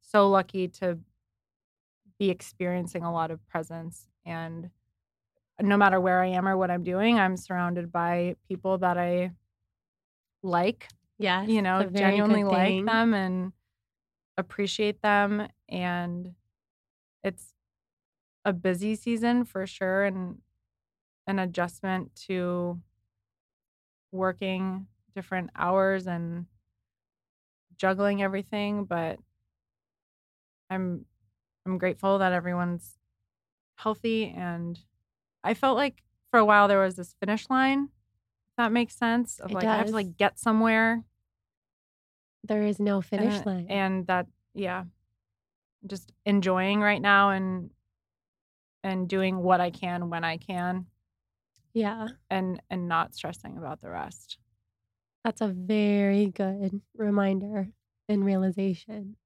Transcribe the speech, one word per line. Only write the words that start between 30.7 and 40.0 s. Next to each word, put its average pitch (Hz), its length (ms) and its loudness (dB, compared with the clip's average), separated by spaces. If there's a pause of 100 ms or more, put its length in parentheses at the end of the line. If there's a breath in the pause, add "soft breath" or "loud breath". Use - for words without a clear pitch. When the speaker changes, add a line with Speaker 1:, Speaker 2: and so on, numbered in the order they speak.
Speaker 1:
I'm, 185 340 -6 (640)
I'm 185 100 -2
grateful 190 420 0
that 185 140 2
everyone's 175 640 -4 (800)
healthy. 220 600 -4
And 170 440 -8 (640)
I 202 100 0
felt 262 240 2
like 277 240 -2 (300)
for 233 80 8
a 214 60 8
while 208 220 8
there 196 140 6
was 185 140 2
this 180 240 -12
finish 208 300 -2
line, 269 340 2
if - 760 -16
that 233 140 2
makes 233 240 0
sense, 233 440 0
of 190 120 -10
Speaker 2:
It 202 40 -4
Speaker 1:
like, 185 100 0
I 214 100 2
have 220 60 2
to, 220 60 2
Speaker 2:
does. 220 60 -2
Speaker 1:
like, 190 240 -4